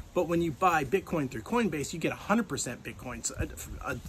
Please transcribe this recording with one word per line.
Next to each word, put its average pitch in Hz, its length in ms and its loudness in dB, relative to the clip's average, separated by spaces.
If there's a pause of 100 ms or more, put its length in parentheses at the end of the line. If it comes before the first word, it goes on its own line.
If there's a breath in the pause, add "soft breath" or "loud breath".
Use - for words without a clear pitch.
(140 loud breath)
But 175 140 4
when 170 140 4
you 170 100 2
buy 160 320 4
Bitcoin 147 480 0
through - 120 -8
Coinbase, 214 500 2
you 175 60 -6
get 156 120 2
a - 40 -4
hundred 220 340 0
percent 127 340 -4
Bitcoin. 117 420 -8
So, - 100 -2
uh, - 80 -2
f-, - 260 -6 (120)
uh, 131 140 -4 (140)